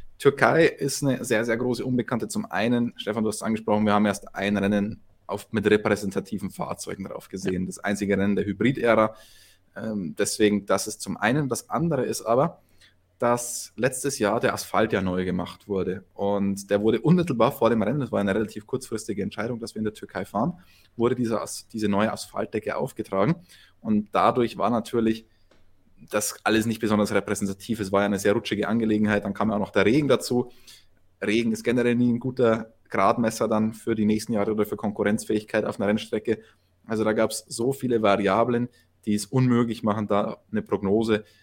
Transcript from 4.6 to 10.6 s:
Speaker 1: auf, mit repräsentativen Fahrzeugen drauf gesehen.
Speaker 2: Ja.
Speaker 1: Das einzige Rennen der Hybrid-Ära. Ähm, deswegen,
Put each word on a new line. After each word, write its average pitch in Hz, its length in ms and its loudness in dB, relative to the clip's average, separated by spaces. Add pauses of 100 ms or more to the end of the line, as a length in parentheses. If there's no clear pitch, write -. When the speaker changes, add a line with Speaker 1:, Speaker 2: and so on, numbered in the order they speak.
Speaker 1:
auf, - 240 -8
mit 104 180 0
repräsentativen 101 800 0
Fahrzeugen - 540 -8
drauf - 240 -12
gesehen. 95 340 -4
Speaker 2:
Ja. 92 40 -2
Speaker 1:
Das 92 120 -12
einzige 98 400 0
Rennen 101 160 0
der 95 120 -2
Hybrid-Ära. 110 680 2 (640)
Ähm, 101 420 -6
deswegen, 104 480 2